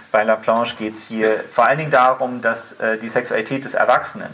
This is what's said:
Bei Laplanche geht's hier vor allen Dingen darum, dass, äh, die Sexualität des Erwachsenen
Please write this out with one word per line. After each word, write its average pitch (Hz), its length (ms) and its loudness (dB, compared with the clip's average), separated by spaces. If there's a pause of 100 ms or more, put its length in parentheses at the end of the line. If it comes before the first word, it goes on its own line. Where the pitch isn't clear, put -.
(120)
Bei 107 100 4
Laplanche 113 540 0
geht's 110 320 -8
hier 110 420 0
vor 120 160 4
allen 139 120 2
Dingen 151 120 -4
darum, 127 500 2
dass, 113 340 -4
äh, 113 240 -2
die 113 100 -8
Sexualität 117 560 -2
des - 100 -10
Erwachsenen 107 600 0